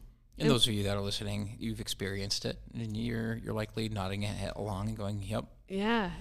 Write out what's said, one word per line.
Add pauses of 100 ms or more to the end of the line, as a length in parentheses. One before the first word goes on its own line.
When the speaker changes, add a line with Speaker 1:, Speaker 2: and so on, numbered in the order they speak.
(380)
Speaker 1:
And
Speaker 2:
And
Speaker 1:
those
of
you
that
are
listening,
you've
experienced
it, (160)
and
you're,
you're
likely
nodding
your
head
along
and
going,
"Yep." (220)
Speaker 2:
Yeah. (100)